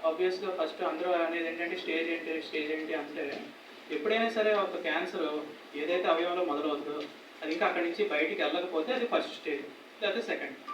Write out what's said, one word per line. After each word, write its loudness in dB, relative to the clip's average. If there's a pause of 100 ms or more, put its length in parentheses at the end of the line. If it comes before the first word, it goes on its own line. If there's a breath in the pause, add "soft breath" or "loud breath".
obvious-గా 0
ఫస్ట్ -4
అందరూ 0
అనేది 2
ఏంటంటే -2
స్టేజ్ 0
ఏంటి, -2
స్టేజ్ -2
ఏంటి -2
అంటే -4 (500)
ఎప్పుడైనా 4
సరే 4
ఒక 2
క్యాన్సర్ 0 (380)
ఏదైతే 2
అవయవంలో 4
మొదలవుతుందో 0 (420)
అది -2
ఇంకా 2
అక్కడి 2
నుంచి 2
బయటికి 2
వెళ్ళకపోతే 0
అది 2
ఫస్ట్ 0
స్టేజ్ -4 (420)
లేకపోతే 0
సెకండ్. -4 (180)